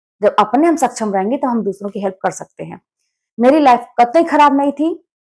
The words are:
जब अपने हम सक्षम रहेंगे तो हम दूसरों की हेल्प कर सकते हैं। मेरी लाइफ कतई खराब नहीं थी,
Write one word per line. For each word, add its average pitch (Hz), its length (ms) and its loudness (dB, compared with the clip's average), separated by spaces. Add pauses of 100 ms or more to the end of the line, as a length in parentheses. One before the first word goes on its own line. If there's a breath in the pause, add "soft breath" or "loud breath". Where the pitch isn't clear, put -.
(220)
जब 208 160 2
अपने 254 300 2
हम 302 80 2
सक्षम 226 380 -4
रहेंगे 202 220 -2
तो 277 120 -4
हम 233 140 -2
दूसरों 196 280 -8
की 196 100 -10
हेल्प 190 220 -6
कर 185 80 -2
सकते - 340 -14
हैं। 170 160 -16 (600)
मेरी 277 200 4
लाइफ 247 260 2 (140)
कतई 240 240 2
खराब 294 320 4
नहीं 277 160 0
थी, 320 320 -4 (220)